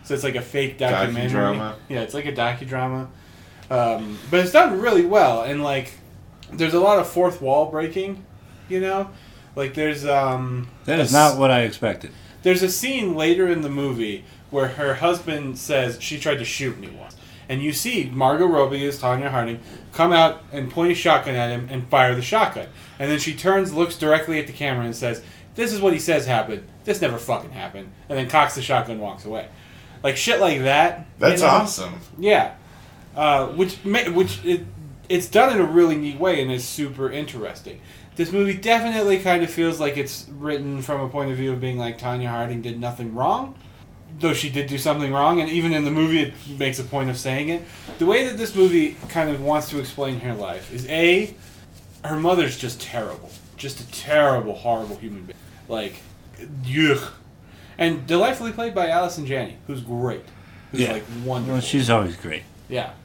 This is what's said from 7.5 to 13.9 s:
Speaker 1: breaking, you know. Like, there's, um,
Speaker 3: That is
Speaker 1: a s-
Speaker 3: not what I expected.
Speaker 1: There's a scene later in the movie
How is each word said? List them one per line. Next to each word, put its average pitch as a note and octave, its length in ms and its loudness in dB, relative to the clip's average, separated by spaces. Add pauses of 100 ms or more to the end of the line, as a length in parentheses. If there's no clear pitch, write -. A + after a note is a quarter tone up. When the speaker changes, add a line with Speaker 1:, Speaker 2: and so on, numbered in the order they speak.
Speaker 1:
breaking, F#3+ 540 -4 (440)
you F#3 120 -2
know. F#3+ 300 -2 (460)
Like, C3+ 180 -4
there's, D3+ 300 -2
um, C3 640 0 (160)
Speaker 3:
That D#3+ 160 0
is B2 140 2
Speaker 1:
a - 20 8
s- D3+ 180 8
Speaker 3:
not C3+ 60 -2
what C3+ 100 6
I B2 120 6
expected. A2 480 -4 (320)
Speaker 1:
There's F3+ 200 4
a F#3+ 60 2
scene A3 480 -2
later F3 320 4
in D#3+ 140 0
the C#3+ 80 -4
movie A#2 540 -4 (260)